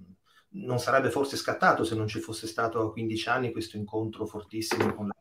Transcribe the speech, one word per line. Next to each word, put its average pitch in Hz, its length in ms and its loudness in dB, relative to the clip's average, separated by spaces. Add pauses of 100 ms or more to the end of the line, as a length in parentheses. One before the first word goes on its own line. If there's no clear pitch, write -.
(500)
non 127 280 -2
sarebbe 131 320 4
forse 139 260 0
scattato - 480 4
se 113 100 0
non 107 120 0
ci 110 140 -4
fosse 110 260 -8
stato 113 340 0
a 110 120 0
quindici 113 360 -2
anni 123 220 2
questo 110 260 -6
incontro 110 480 -2
fortissimo - 720 -2
con 104 140 -6
La 98 120 -6